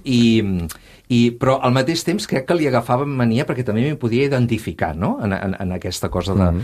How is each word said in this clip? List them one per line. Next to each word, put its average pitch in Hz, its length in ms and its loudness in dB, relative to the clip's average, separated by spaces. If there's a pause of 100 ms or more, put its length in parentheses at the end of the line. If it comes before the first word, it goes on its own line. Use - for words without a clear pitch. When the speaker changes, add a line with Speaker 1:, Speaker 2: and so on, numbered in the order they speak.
Speaker 1:
i... 117 380 4 (640)
i, 120 240 4
però 131 300 2
al 123 100 2
mateix 135 320 0
temps 185 220 -4
crec 139 200 -2
que 180 80 2
li 160 140 2
agafava 123 380 0
mania 127 400 0
perquè 123 180 -4
també 117 160 0
m'hi 147 160 0
podia 123 300 0
identificar, 113 680 -2
no? 143 280 -2
En, 101 100 0
en, 95 260 -4
en 92 140 -4
aquesta 92 380 -6
cosa 92 240 -2
de, 92 180 4
Speaker 2:
Mhm. 87 120 0